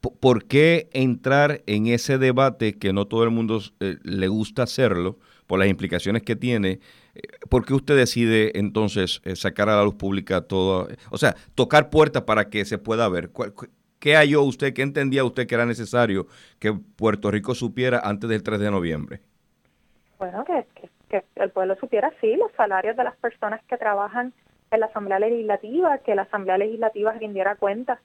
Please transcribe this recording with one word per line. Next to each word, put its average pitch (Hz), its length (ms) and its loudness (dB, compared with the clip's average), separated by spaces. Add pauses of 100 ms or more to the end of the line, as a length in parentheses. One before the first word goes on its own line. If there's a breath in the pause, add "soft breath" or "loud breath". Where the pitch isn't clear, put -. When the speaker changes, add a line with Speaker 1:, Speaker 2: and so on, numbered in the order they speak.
Speaker 1:
po-, - 160 -8
¿por 123 300 4
qué 160 460 4
entrar 135 720 2
en 107 200 0
ese 120 320 0
debate 127 580 2
que 98 160 -2
no 101 140 0
todo 113 160 0
el 117 80 2
mundo, 113 300 0 (180)
eh, 95 240 -4
le 92 240 -2
gusta 107 380 -2
hacerlo, 92 540 -2 (280 soft breath)
por 92 140 0
las 98 80 4
implicaciones 95 560 -2
que 117 100 -2
tiene? 104 460 -2 (340 soft breath)
Eh, - 80 -18 (260)
¿por 127 160 2
qué 135 100 -2
usted 139 220 2
decide 113 640 2
entonces, 104 680 -2
eh, 92 120 -8
sacar 104 320 -2
a 107 80 4
la 101 80 6
luz 101 100 0
pública 98 460 -2
todo, 92 480 0 (220 loud breath)
o - 60 -8
sea, - 200 0 (180 loud breath)
tocar 143 360 4
puertas 147 340 4
para 107 260 0
que 104 140 -2
se 104 120 -6
pueda 110 320 0
ver? 87 220 -4
¿Cuál, 107 240 -10
cu-, - 140 -18 (320)
qué 147 160 4
halló 147 260 6
usted, 135 320 -2
qué 127 80 -4
entendía 139 420 0
usted 123 220 -2
que 120 80 -4
era 117 100 2
necesario 110 600 0 (320 soft breath)
que 107 140 0
Puerto 104 580 -2
Rico 107 240 -2
supiera 123 460 -2
antes 104 280 -4
del 110 140 -2
tres 107 160 -4
de 104 140 0
noviembre? 82 480 -4 (1000)
Speaker 2:
Bueno, 190 260 -8
que, 330 300 -4
que, - 160 -20 (180)
que 202 160 -4 (120)
el 196 140 -2
pueblo 190 260 -2
supiera, 240 440 -2
sí, 226 160 0
los 427 160 0
salarios 202 440 -2
de 247 80 0
las 247 120 -6
personas 220 480 -6
que 240 140 -6
trabajan 214 560 -4 (360)
en 220 100 2
la 220 60 0
Asamblea 202 320 -4
Legislativa, 233 800 0
que 214 160 -2
la 196 80 0
Asamblea 190 360 -2
Legislativa 220 540 -2
rindiera 208 420 -4
cuentas 220 500 -4